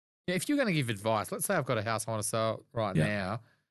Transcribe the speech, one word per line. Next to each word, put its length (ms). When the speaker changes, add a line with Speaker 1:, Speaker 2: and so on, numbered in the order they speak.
Speaker 1:
yeah, 80
if 160
you're 80
gonna 160
give 160
advice, 420
let's 140
say 80
I've 140
got 100
a 60
house 240
I 40
wanna 120
sell 400
right 220
Speaker 2:
Yeah. 100
Speaker 1:
now, 360